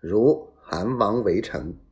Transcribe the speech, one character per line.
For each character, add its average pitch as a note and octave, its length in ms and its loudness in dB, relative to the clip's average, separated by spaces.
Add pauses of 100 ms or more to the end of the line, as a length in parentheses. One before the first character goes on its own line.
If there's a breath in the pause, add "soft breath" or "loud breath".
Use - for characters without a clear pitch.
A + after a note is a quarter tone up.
如 A2 580 2
韩 G#2 380 -6
王 A2+ 260 0
围 F#2+ 180 2
城 D#2 380 -10 (120)